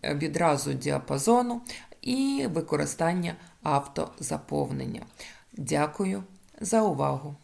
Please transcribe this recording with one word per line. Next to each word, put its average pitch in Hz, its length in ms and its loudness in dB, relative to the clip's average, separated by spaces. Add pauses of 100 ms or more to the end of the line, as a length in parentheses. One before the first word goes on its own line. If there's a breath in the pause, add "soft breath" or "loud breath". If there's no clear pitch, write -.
е, 147 120 0
відразу 147 580 2
діапазону 143 880 2 (400 loud breath)
і 269 520 0
використання 165 800 0 (280 loud breath)
автозаповнення. 143 1400 -2 (520 loud breath)
Дякую 151 720 -2 (380)
за 220 200 4
увагу! 143 640 0